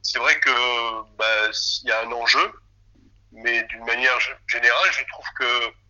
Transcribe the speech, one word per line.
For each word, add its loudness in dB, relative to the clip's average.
C'est -2
vrai 2
que, 2
bah, 2
il -2
y 2
a 2
un -6
enjeu, 2
mais -2
d'une -12
manière 2
g-, -4
générale, 2
je -4
trouve -16
que 0